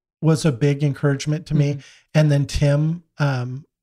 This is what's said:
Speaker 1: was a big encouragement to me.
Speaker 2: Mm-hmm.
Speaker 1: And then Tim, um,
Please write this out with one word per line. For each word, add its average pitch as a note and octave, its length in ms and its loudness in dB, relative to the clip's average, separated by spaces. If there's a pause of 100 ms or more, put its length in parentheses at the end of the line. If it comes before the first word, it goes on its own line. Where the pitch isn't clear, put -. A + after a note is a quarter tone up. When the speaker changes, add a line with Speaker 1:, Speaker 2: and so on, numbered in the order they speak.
(220)
Speaker 1:
was D#3 220 2
a D#3+ 80 2
big C#3+ 320 0
encouragement D3 640 -2
to D3+ 80 -4
me. D3 180 2
Speaker 2:
Mm-hmm. C#3+ 80 -8 (340)
Speaker 1:
And D3+ 180 4
then C#3+ 140 0
Tim, D3+ 560 0 (160)
um, C3 460 -4 (180)